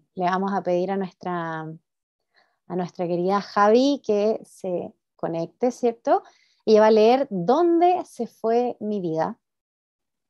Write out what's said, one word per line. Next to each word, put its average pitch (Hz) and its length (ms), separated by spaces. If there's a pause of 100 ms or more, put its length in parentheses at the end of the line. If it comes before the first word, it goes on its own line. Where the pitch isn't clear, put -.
(160)
le 185 100
vamos 190 260
a 190 100
pedir 180 280
a 196 80
nuestra, 170 640
a - 1160
nuestra 180 320
querida 180 320
Javi 233 640
que 208 400
se - 480 (280)
conecte, 165 500
¿cierto? 247 520 (420)
Y 214 140
va 214 80
a 220 40
leer 226 400
Dónde 330 760
se - 200
fue 240 540
mi 208 200
vida, 170 380 (920)